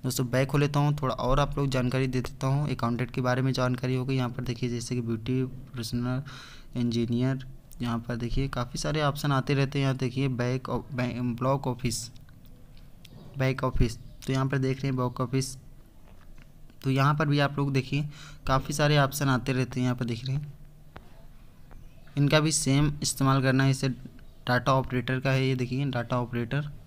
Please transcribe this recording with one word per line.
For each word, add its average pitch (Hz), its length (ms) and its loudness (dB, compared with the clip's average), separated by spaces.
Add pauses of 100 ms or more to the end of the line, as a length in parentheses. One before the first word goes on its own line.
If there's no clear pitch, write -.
दोस्तों, 131 260 0
back 131 200 2
हो 147 80 2
लेता 143 220 4
हूँ, 147 220 4
थोड़ा 131 120 0
और 127 260 2
आप 143 180 0
लोग 143 100 2
जानकारी 131 380 2
दे 127 140 0
देता - 260 -4
हूँ, 139 240 0
Accountant 120 400 -2
के 139 100 -4
बारे 127 220 2
में 131 100 2
जानकारी 127 420 0
हो 127 100 0
गई। 135 120 0
यहाँ 127 120 2
पर 123 140 -6
देखिए, 120 280 -2
जैसे 120 240 -4
कि 123 60 0
ब्यूटी 117 440 0
प्रोफेशनल, 127 800 -4 (580)
इंजीनियर, 120 640 2 (360)
यहाँ 117 160 0
पर 117 180 -4
देखिए, 120 320 0
काफ़ी 123 300 -4
सारे 151 240 0
option 143 300 2
आते 135 220 2
रहते 139 240 2
हैं। 139 60 2
यहाँ 131 120 2
देखिए, 135 320 0
back 123 400 0
ऑफ-, - 240 -4
बै-, 123 280 -2 (160)
block 135 300 0
office, 120 420 -2 (1300)
back 131 260 0
office, 127 320 4
तो - 360 -8
यहाँ 135 140 2
पर 139 120 2
देख 131 180 2
रहे 135 100 -4
हैं 135 100 0
back 123 240 0
office, 131 360 -2 (1300)
तो 135 80 0
यहाँ 135 240 4
पर 156 120 2
भी 143 120 4
आप 143 200 2
लोग 139 140 0
देखिए, 139 360 0 (380)
काफ़ी 135 280 2
सारे 147 240 6
option 139 300 2
आते 131 240 2
रहते 127 280 0
हैं। 123 40 2
यहाँ 123 120 2
पर 123 80 -2
देख 117 220 -4
रहे 131 100 -2
हैं, 147 160 -6 (1700)
इनका 143 220 6
भी 156 120 2
same 143 400 4 (100)
इस्तेमाल 135 400 2
करना 131 220 4
है। 135 60 6
इसे 131 180 0 (580)
डाटा 123 260 2
operator 131 480 0
का 135 100 0
है, 131 160 2
ये 131 80 2
देखिए, 123 300 -2
data 123 360 -2
operator। 120 500 -2 (160)